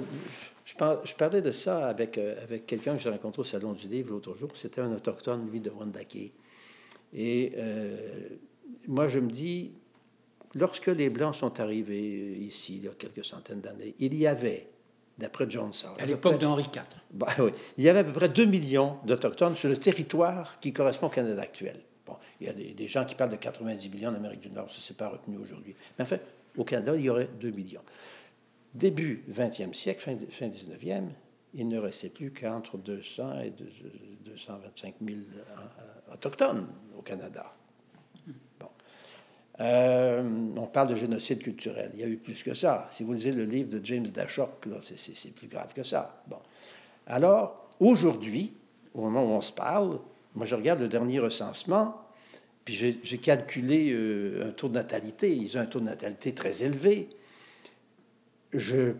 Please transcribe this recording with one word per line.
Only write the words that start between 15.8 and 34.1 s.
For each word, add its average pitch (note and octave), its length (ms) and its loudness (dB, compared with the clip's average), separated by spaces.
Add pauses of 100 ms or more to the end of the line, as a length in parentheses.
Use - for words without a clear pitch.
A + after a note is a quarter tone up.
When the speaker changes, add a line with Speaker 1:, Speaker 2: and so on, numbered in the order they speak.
Speaker 2:
À - 20 -14
Speaker 1:
à - 40 -12
peu - 80 -6
Speaker 2:
l'époque D3+ 280 4
Speaker 1:
près C#3+ 80 4
Speaker 2:
d'Henri D3 280 4
quatre. - 260 -10 (160)
Speaker 1:
Bah, G2+ 160 -4 (120)
oui. A2+ 120 8 (260)
Il C3 60 2
y D3+ 60 12
avait F#3 100 10
à G3 40 6
peu D3+ 100 0
près E3+ 160 6
deux A3+ 160 8
millions C#3+ 600 4
d'Autochtones B2+ 500 4
sur D3 140 2
le C3 80 6
territoire E3+ 840 2
qui C#3 120 -2
correspond C3+ 360 2
au - 40 -2
Canada A2 300 0
actuel. - 360 -10 (280)
Bon, - 100 -14 (240)
il G2 80 -8
y - 20 -6
a - 40 -6
des, - 200 -10
des G#2 140 -8
gens B2+ 180 0
qui - 100 -12
parlent B2 160 2
de G#2+ 40 -4
quatre-vingt-dix G#2+ 540 -6
millions G2+ 200 -6
en A2 60 -2
Amérique G#2 260 -8
du G2+ 80 -16
Nord, G2 220 -10
ça, - 80 -14
c'est - 180 -12
pas G#2+ 120 -6
retenu G2+ 280 -10
aujourd'hui. G2+ 380 -14 (220)
Mais C3 60 -2
en B2+ 40 -4
fait, - 140 -2 (360)
au B2 60 -2
Canada, A#2+ 320 0
il D#3 80 0
y C3 60 2
aurait B2 200 2 (100)
deux A#2 120 -4
millions. G2 320 -10 (880)
Début D3+ 540 2
vingtième G#2 460 -2
siècle, - 260 -2
fin, C3+ 160 -4 (140)
fin - 180 -8
dix-neuvième, F#2 640 -6 (420)
il A#2+ 140 -4
ne A2+ 120 -2
restait G2 300 -6
plus C#3 220 -10
qu'entre A2+ 460 -8
deux G2 240 -8
cents C3+ 380 -8
et A2+ 100 -6
deux, - 200 -16 (540)